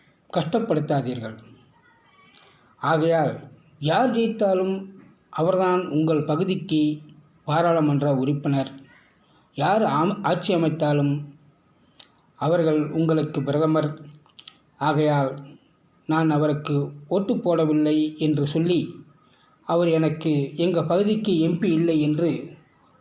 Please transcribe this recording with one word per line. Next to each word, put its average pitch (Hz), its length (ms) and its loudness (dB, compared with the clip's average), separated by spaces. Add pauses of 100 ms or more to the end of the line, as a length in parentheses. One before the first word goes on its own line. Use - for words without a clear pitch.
(300)
கஷ்டப்படுத்தாதீர்கள். 143 1080 -2 (1400)
ஆகையால் 156 500 2 (500)
யார் 190 320 2
ஜெயித்தாலும் 190 640 0 (580)
அவர்தான் 185 560 2
உங்கள் 156 340 2
பகுதிக்கு 160 560 -2 (640)
பாராளுமன்ற 151 600 2 (100)
உறுப்பினர். 135 560 -2 (840)
யார் 190 320 0
ஆம்-, 156 340 0
ஆட்சி - 300 0
அமைத்தாலும் 151 580 2 (1300)
அவர்கள் 160 400 2 (120)
உங்களுக்கு 156 500 0
பிரதமர். 151 480 2 (880)
ஆகையால் 147 520 2 (800)
நான் 160 220 2
அவருக்கு 147 460 0 (320)
ஓட்டு 190 280 0
போடவில்லை 156 600 2 (220)
என்று 147 280 0
சொல்லி 165 320 0 (880)
அவர் 170 240 2
எனக்கு 160 420 0 (240)
எங்க 170 300 0
பகுதிக்கு 202 540 0
எம் 165 200 0
பி 185 120 2
இல்லை 160 280 2
என்று 151 320 0 (680)